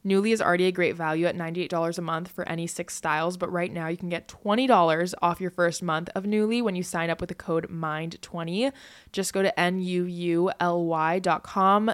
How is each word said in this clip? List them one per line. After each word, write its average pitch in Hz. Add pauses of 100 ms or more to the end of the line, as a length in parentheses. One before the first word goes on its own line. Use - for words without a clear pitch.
Nuuly 196
is 220
already 180
a 185
great 175
value 165
at -
ninety-eight 170
dollars 170
a 175
month 165
for -
any 165
six -
styles, 160
but 180
right 175
now 165
you 170
can 180
get 170
twenty 226
dollars 175
off 175
your 180
first 170
month 165
of 185
Nuuly 214
when 196
you 180
sign 170
up 165
with 180
the 180
code 165
mind 160
twenty. 180 (400)
Just 190
go 190
to -
N 180
U 180
U 175
L 175
Y 160
dot 170
com, 202